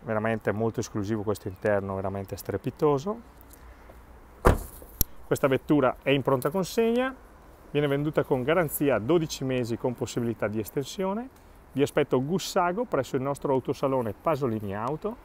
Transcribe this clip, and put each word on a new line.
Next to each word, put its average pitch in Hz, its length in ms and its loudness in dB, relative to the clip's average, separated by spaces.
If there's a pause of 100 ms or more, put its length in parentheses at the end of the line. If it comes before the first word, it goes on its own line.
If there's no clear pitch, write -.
veramente 110 500 0
molto 113 280 0
esclusivo 107 420 -2
questo 104 260 -2
interno, 98 460 0
veramente 98 420 -6
strepitoso. 147 840 -2 (2000)
Questa 139 220 0
vettura 131 540 2
è 139 80 0
in 139 100 2
pronta 135 300 0
consegna, 233 640 0 (560)
viene 147 160 0
venduta 147 360 0
con 131 200 2
garanzia 143 560 2
dodici 151 460 0
mesi 123 340 0
con 127 160 -2
possibilità 117 520 -2
di 107 140 -2
estensione. 190 680 -4 (440)
Vi 135 80 0
aspetto 143 360 2
a 127 40 4
Gussago 180 640 0
presso 147 320 -2
il 127 60 0
nostro 139 320 0
autosalone 131 580 0
Pasolini 113 640 -2
Auto 156 480 -4